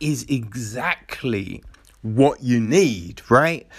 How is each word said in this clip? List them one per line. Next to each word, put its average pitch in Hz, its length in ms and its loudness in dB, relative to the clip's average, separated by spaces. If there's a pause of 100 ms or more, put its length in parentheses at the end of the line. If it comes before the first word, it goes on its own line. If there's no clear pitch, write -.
is 147 280 -2
exactly 113 1300 -6 (400)
what 123 400 2
you 123 180 2
need, 113 680 0
right? 147 380 4 (120)